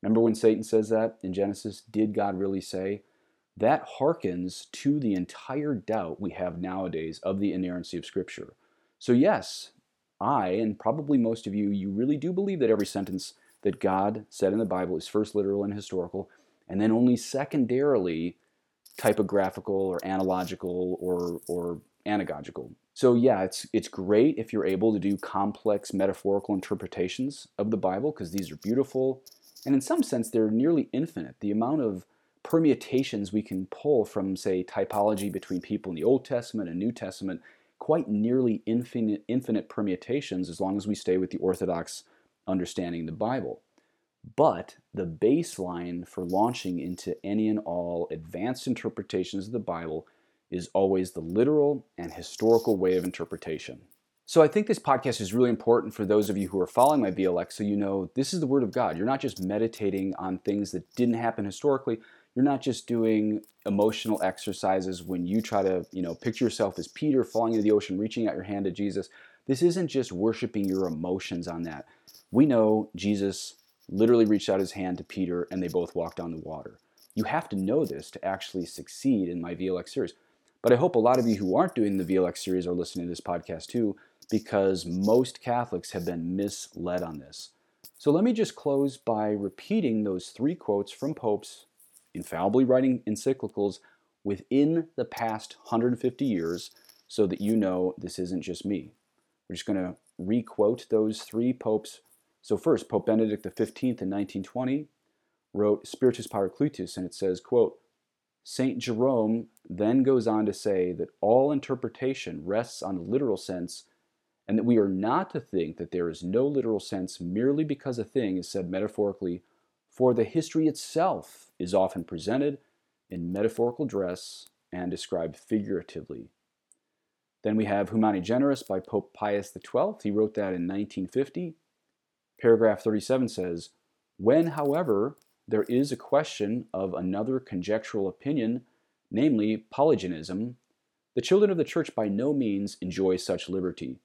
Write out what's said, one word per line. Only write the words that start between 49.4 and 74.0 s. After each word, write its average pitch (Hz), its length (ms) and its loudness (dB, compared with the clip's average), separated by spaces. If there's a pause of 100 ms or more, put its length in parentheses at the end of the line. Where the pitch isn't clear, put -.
of 110 60 -12
the 120 60 -4
Bible 82 480 -6 (440)
is 87 220 -6
always 95 400 2
the - 80 -8
literal 143 640 2 (120)
and 85 140 -10
historical 113 640 2
way 92 200 4
of 90 80 0
interpretation. 80 760 -8 (480)
So 165 140 8
I 151 60 10
think 214 180 2
this 214 140 2
podcast 131 400 0
is 95 120 -4
really 120 180 4
important 117 440 2
for 107 100 -2
those 104 240 4
of 101 80 0
you 98 120 -2
who 95 120 0
are 90 60 2
following 143 340 4
my 98 120 0
V 95 140 0
L 90 120 2
X, 92 180 -6
so - 60 -4
you 104 140 0
know 98 380 -2
this 139 200 -2
is 180 60 -2
the 156 60 0
Word 131 180 2
of 98 80 -4
God. 98 240 0
You're 95 100 -2
not 135 140 0
just 107 200 -6
meditating 98 760 -2
on 92 220 -6
things 101 340 -2
that 90 240 -8
didn't 120 180 2
happen 113 300 -2
historically. 120 560 0 (340)
You're 127 100 4
not 139 160 2
just - 280 -4
doing 107 540 2 (220)
emotional 104 580 2
exercises 92 800 -2
when 87 240 -4
you 104 140 2
try 104 220 0
to, 92 300 2
you 90 100 -4
know, 85 120 -4
picture 117 300 -2
yourself 104 340 0
as 82 100 -8
Peter 139 340 2
falling 113 320 0
into 107 80 2
the 104 80 4
ocean, 101 280 2
reaching 110 280 -2
out 101 80 -2
your 90 80 -8
hand 98 220 -4
to 95 80 -2
Jesus. 95 360 -4 (380)
This 131 160 0
isn't 175 260 2
just 135 220 -2
worshiping 104 580 -2
your 95 180 0
emotions 87 600 -4
on 85 160 -8
that. 78 240 -10 (460)
We 131 140 6
know 110 500 4
Jesus 98 580 -2 (340)
literally 113 360 6